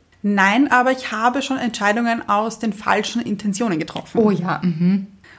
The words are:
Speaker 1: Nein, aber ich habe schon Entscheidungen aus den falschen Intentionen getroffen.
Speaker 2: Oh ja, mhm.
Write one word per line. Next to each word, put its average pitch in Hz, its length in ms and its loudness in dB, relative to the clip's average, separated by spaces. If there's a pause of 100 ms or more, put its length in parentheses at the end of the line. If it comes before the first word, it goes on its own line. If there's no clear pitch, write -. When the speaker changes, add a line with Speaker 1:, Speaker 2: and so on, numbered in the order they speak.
(240)
Speaker 1:
Nein, 202 480 4
aber 247 200 4
ich 262 200 -4
habe 240 320 0
schon 269 140 -4
Entscheidungen 233 680 -2
aus 220 300 0
den 220 160 -2
falschen 208 480 0
Intentionen 202 580 -2
getroffen. - 400 -8
Speaker 2:
Oh 208 120 6
ja, 175 320 -2
mhm. 180 440 0 (300)